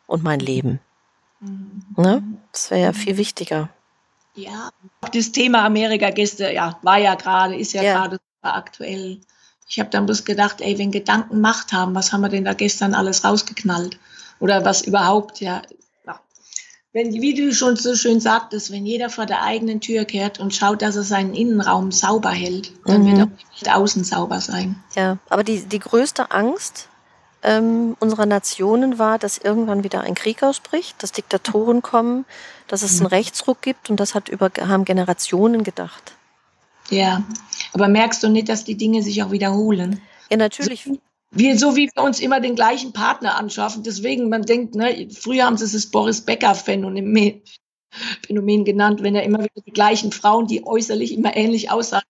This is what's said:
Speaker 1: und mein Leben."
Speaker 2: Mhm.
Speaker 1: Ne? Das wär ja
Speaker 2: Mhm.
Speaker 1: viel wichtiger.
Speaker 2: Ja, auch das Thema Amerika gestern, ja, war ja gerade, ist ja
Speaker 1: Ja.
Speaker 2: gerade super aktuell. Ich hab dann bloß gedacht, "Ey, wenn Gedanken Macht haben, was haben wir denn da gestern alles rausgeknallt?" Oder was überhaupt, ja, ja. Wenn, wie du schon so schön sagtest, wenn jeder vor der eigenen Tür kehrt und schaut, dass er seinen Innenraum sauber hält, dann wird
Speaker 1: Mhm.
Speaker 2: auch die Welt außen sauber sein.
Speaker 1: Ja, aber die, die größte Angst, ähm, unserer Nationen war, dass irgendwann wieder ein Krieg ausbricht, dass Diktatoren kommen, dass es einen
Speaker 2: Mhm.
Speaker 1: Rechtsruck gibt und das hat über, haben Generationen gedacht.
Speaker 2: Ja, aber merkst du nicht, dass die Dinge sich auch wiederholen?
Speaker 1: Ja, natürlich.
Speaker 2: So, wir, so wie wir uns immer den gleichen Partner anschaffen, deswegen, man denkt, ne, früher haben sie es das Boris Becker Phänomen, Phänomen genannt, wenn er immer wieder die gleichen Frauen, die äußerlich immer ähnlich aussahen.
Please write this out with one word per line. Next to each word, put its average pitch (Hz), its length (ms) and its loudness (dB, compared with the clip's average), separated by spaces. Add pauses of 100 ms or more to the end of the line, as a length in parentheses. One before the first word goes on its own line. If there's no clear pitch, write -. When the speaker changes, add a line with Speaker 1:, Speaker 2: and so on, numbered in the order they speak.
Speaker 1:
und 165 160 -4
mein 156 180 0
Leben." 131 400 -2 (600)
Speaker 2:
Mhm. 196 440 -14 (120)
Speaker 1:
Ne? 190 260 2 (300)
Das - 180 -8
wär 190 80 0
ja 180 120 2
Speaker 2:
Mhm. 180 40 -2
Speaker 1:
viel 202 220 -4
wichtiger. 165 520 -4 (640)
Speaker 2:
Ja, 208 360 -14 (320)
auch 220 80 -10
das 226 220 -2
Thema 240 320 2
Amerika 214 460 2
gestern, 202 440 -2
ja, 170 280 -4
war 190 160 6
ja 202 180 4
gerade, 185 400 0
ist 214 180 -6
ja 196 80 -2
Speaker 1:
Ja. 196 160 4
Speaker 2:
gerade 185 180 -2
super - 380 -8
aktuell. 190 640 -10 (480)
Ich - 120 -6
hab 214 100 -4
dann 202 160 0
bloß 214 180 0
gedacht, 202 360 0
"Ey, 202 180 -2
wenn 202 120 -2
Gedanken 208 500 0
Macht 226 320 0
haben, 185 220 0
was 185 180 -2
haben 202 100 0
wir 202 60 0
denn 196 160 -2
da 196 100 0
gestern 202 400 0
alles 190 300 0
rausgeknallt?" 185 720 -2 (420)
Oder 190 240 2
was 190 180 2
überhaupt, 202 580 0
ja, 185 220 -6 (440)
ja. - 140 -16 (760)
Wenn, 233 180 0
wie 247 220 0
du 285 200 0
schon 247 220 4
so 247 180 -2
schön 233 260 2
sagtest, 220 520 -2
wenn 202 140 -8
jeder 240 240 -4
vor 226 160 -6
der 202 160 -2
eigenen 220 380 -2
Tür 220 260 -2
kehrt 202 340 -4
und 190 140 -4
schaut, 208 280 0
dass 208 140 -2
er 208 80 -2
seinen 196 300 -2
Innenraum 190 580 2
sauber 190 380 2
hält, 180 420 -6 (140)
dann 196 200 6
wird 202 120 8
Speaker 1:
Mhm. 196 60 8
Speaker 2:
auch 214 40 0 (100)
die - 280 -20
Welt - 80 4
außen 196 300 2
sauber 151 360 -4
sein. 185 420 -6 (140)
Speaker 1:
Ja, 190 220 0 (100)
aber 196 160 2
die, 208 220 -4
die 202 120 -4
größte 247 520 0
Angst, 233 580 -4 (560)
ähm, 226 540 2
unserer 220 280 0
Nationen 220 720 0
war, 220 200 2
dass 208 200 -4
irgendwann 208 460 0
wieder 190 180 -4
ein 185 120 -4
Krieg - 280 -4
ausbricht, - 600 -2
dass 202 100 -8
Diktatoren 220 720 0
kommen, 240 420 0 (440)
dass 202 140 -4
es 196 100 0
einen 180 80 2
Speaker 2:
Mhm. 185 60 4
Speaker 1:
Rechtsruck 196 560 0
gibt - 280 -4
und 208 80 0
das 202 160 -2
hat 202 140 -4
über, 196 220 0 (100)
haben 190 240 2
Generationen 190 800 2
gedacht. - 480 -10 (800)
Speaker 2:
Ja, 190 340 2 (480)
aber 196 160 4
merkst 220 340 4
du 220 60 2
nicht, 220 200 2
dass 214 160 -2
die 214 120 -6
Dinge 220 260 0
sich 202 200 -2
auch 190 100 -4
wiederholen? 196 680 0 (300)
Speaker 1:
Ja, 220 60 2
natürlich. 214 480 -2
Speaker 2:
So, 277 140 -4 (340)
wir, 240 260 4
so 277 160 4
wie 285 180 4
wir 262 120 -2
uns 277 160 0
immer 262 200 2
den 240 140 -2
gleichen 240 380 2
Partner 220 440 -2
anschaffen, 214 460 -6
deswegen, 226 460 -4
man 220 140 -2
denkt, 233 340 0
ne, 226 340 -2
früher 254 360 0
haben 240 100 2
sie 214 80 -2
es 202 80 -4
das 208 140 -2
Boris 214 340 0
Becker - 340 2
Phänomen, 196 880 0 (840)
Phänomen 208 400 2
genannt, 208 380 2
wenn 202 140 2
er 202 80 0
immer 208 160 2
wieder 208 260 -6
die - 60 -20
gleichen 208 400 2
Frauen, 220 340 2
die 220 180 -4
äußerlich 226 480 -2
immer 220 240 0
ähnlich 220 340 0
aussahen. 220 400 0